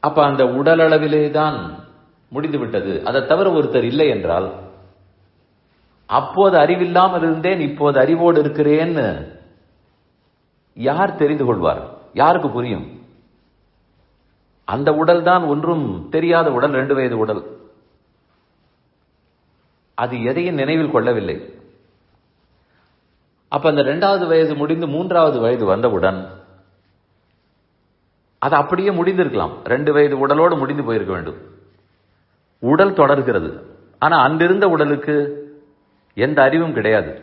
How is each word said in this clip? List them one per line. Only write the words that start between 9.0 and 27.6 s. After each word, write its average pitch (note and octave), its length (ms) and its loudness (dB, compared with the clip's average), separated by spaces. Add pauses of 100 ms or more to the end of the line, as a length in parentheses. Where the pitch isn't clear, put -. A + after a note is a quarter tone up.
யார் D#3 400 0
தெரிந்து C#3+ 300 0
கொள்வார்? F2 340 0 (320)
யாருக்கு D3 380 2
புரியும்? A#2 340 -6 (1800)
அந்த C#3 280 -2
உடல் E3 300 4
தான் F3 220 4
ஒன்றும் D#3 380 -2 (240)
தெரியாத E3 420 2
உடல், C3 280 0
ரெண்டு C#3 160 0
வயது B2 220 -2
உடல். G#2+ 260 -2 (2500)
அது B2 260 -4
எதையும் D#3+ 380 -4
நினைவில் D3+ 340 -2
கொள்ளவில்லை. A2 420 -2 (2250)
அப்ப C#3+ 160 -2
அந்த D3 160 2
இரண்டாவது F3+ 440 0
வயது D#3+ 280 2
முடிந்து D#3 320 -4
மூன்றாவது D#3+ 520 0
வயது A#2 280 0
வந்தவுடன் F#2+ 540 0 (2250)